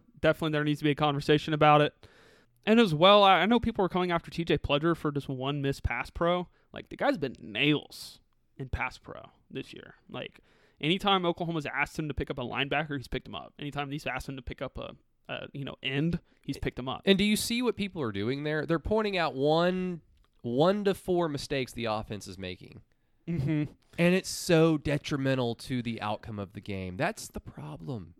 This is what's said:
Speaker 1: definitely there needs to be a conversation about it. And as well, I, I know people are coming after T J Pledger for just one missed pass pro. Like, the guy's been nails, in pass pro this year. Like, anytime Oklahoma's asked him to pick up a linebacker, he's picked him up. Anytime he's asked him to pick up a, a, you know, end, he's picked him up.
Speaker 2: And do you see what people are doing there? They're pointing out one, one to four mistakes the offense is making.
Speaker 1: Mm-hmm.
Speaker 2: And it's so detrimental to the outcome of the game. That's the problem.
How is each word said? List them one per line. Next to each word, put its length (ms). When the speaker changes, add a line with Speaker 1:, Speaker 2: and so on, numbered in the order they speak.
Speaker 1:
definitely 320
there 120
needs 140
to 60
be 60
a 40
conversation 600
about 260
it. 120
And 140
as 160
well, 300
I, 160
I 60
know 120
people 260
are 40
coming 240
after 180
T 140
J 140
Pledger 380
for 140
just 180
one 320
missed 220
pass 260
pro. 380
Like, 160
the 80
guy's 220
been 220
nails, 800
in 100
pass 300
pro 220
this 220
year. 220
Like, 300
anytime 440
Oklahoma's 420
asked 320
him 100
to 60
pick 160
up 80
a 40
linebacker, 540
he's 120
picked 200
him 60
up. 240
Anytime 320
he's 160
asked 220
him 80
to 60
pick 200
up 160
a, 160
a, 200
you 120
know, 180
end, 360
he's 160
picked 200
him 100
up. 160
Speaker 2:
And 140
do 60
you 120
see 260
what 140
people 260
are 100
doing 320
there? 220
They're 120
pointing 380
out 180
one, 640
one 420
to 100
four 340
mistakes 440
the 140
offense 400
is 120
making. 420
Speaker 1:
Mm-hmm. 360
Speaker 2:
And 160
it's 160
so 480
detrimental 760
to 280
the 180
outcome 380
of 160
the 80
game. 340
That's 320
the 120
problem. 800